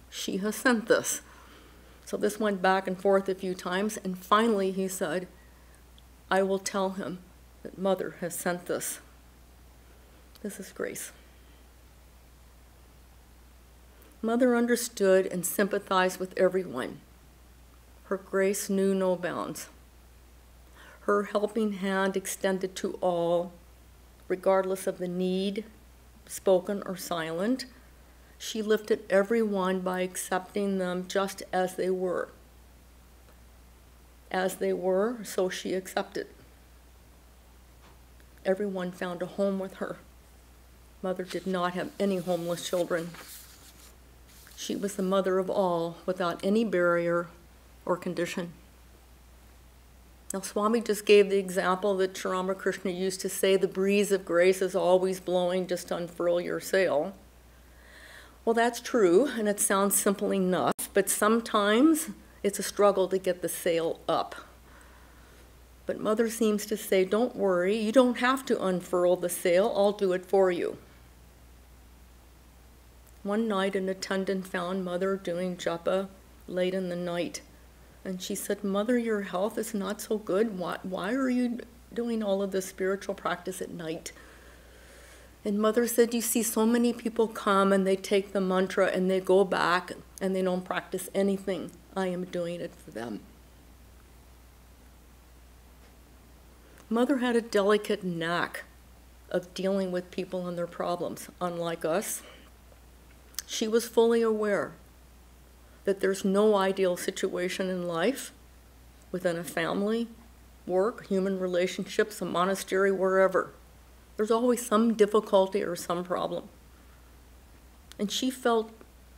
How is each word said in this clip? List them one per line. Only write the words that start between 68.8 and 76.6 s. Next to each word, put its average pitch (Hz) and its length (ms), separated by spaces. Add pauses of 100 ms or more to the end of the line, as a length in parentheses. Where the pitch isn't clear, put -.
the 175 140
sail, 185 480
I'll 202 160
do 196 200
it 180 140
for 190 240
you." 165 260 (2500)
One 214 240
night, 196 300
an 190 120
attendant 190 600
found 185 360
Mother 180 300
doing 180 420
japa 185 520 (400)
late 180 260